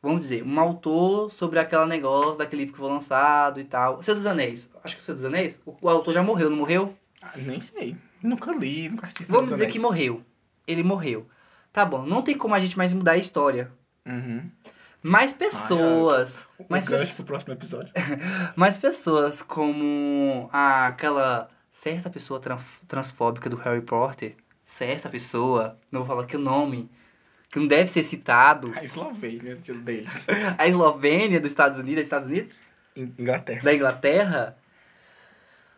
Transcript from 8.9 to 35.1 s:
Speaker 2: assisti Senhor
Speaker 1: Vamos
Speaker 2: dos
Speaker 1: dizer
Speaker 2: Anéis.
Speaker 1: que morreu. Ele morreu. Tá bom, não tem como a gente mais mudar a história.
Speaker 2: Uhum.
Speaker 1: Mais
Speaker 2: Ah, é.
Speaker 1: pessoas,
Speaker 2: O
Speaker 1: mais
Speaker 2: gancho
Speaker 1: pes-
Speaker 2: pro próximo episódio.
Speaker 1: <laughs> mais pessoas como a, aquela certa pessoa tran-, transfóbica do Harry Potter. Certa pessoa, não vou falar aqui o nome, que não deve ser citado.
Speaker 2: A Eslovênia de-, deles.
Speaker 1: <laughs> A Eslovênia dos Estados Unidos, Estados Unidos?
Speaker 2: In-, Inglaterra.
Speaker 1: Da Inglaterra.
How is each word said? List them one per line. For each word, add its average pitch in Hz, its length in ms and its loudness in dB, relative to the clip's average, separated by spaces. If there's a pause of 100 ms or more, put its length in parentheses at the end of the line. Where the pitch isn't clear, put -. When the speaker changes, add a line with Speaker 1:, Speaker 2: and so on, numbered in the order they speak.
Speaker 2:
assisti - 180 -10
Senhor 202 140 4
Speaker 1:
Vamos 262 120 0
Speaker 2:
dos 196 60 -2
Speaker 1:
dizer 214 80 2
Speaker 2:
Anéis. 226 80 -4
Speaker 1:
que 226 60 -4
morreu. 160 420 0 (460)
Ele 165 160 -2
morreu. 160 440 -2 (460)
Tá 208 100 4
bom, 135 220 -2
não 202 160 0
tem 277 160 0
como 220 160 0
a 196 60 4
gente 185 180 -2
mais 180 160 2
mudar 180 200 4
a 170 40 4
história. 143 520 0 (360)
Speaker 2:
Uhum. 123 440 -8 (540)
Speaker 1:
Mais 220 280 4
Speaker 2:
Ah, - 40 -14
é. - 40 -20
Speaker 1:
pessoas, 165 1080 2 (120)
Speaker 2:
O 185 100 -18
Speaker 1:
mais 180 180 0
Speaker 2:
gancho 139 200 2
Speaker 1:
pes- - 100 -10
Speaker 2:
pro 139 80 -10
próximo 139 280 -8
episódio. - 380 -12 (300)
Speaker 1:
<laughs> 185 340 -6
mais 196 220 4
pessoas 156 640 0
como 143 1120 -2
a, 135 340 4
aquela 131 640 0 (220)
certa 170 380 -8
pessoa 135 300 -10
tran-, 127 200 -8 (280)
transfóbica 127 640 -4
do 123 60 -4
Harry 120 260 -2
Potter. 120 540 -4 (280)
Certa 135 460 -8
pessoa, 120 680 -2 (120)
não 131 100 -4
vou 123 60 -6
falar 123 160 -4
aqui 123 120 -8
o 143 40 -2
nome, 135 480 0 (640)
que - 80 -6
não 147 100 2
deve 160 220 6
ser 165 140 0
citado. 131 720 4
Speaker 2:
A 160 80 -10
Eslovênia 127 720 -10
de-, 127 180 -14
deles. 117 500 -10 (140)
Speaker 1:
<laughs> 208 220 -2
A 156 80 6
Eslovênia 170 720 4
dos 143 120 -2
Estados 139 280 4
Unidos, 143 240 -2
Estados 139 260 -4
Unidos? 190 260 -4 (400)
Speaker 2:
In-, 127 220 -10
Inglaterra. 123 460 -4
Speaker 1:
Da 143 100 6
Inglaterra. 139 840 0 (1200)